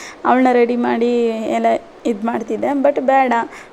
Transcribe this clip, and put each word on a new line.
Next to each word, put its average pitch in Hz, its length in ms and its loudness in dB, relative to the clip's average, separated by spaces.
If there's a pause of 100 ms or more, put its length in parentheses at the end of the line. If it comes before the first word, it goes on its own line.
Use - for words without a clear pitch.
(240)
ಅವಳನ್ನ 254 280 4
ರೆಡಿ 240 240 2
ಮಾಡಿ 240 360 0 (440)
ಎಲ್ಲ 226 100 0 (400)
ಇದು 220 200 -2
ಮಾಡ್ತಿದ್ದೆ. 233 400 -4
But 285 340 0
ಬೇಡ, 262 320 2 (400)